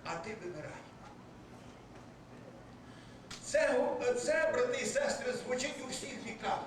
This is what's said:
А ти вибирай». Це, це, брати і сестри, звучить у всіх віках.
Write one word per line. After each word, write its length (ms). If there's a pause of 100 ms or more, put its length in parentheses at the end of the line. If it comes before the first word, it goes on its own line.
А 100
ти 300
вибирай». 280 (2750)
Це, 360 (380)
це, 340
брати 300
і 40
сестри, 460
звучить 520
у 60
всіх 360
віках. 400